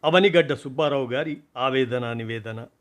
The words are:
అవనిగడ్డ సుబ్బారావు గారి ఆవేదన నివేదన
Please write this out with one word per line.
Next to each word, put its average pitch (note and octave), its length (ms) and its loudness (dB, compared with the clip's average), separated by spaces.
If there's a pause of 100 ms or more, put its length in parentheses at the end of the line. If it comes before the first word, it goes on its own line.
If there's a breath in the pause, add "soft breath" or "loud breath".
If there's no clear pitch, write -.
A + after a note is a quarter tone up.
అవనిగడ్డ E3 500 4
సుబ్బారావు C#3 520 -2
గారి C#3+ 320 -4 (180)
ఆవేదన B2 560 0
నివేదన A2+ 540 -8 (140)